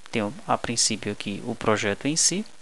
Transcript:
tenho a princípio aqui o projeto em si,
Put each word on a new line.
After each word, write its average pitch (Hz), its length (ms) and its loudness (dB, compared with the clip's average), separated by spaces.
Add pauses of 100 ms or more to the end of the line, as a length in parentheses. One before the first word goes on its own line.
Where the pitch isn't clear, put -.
(100)
tenho 113 240 0 (120)
a 120 120 4
princípio 110 520 0
aqui 101 360 -4
o 117 80 -2
projeto 107 520 2
em 147 80 2
si, 180 300 4 (180)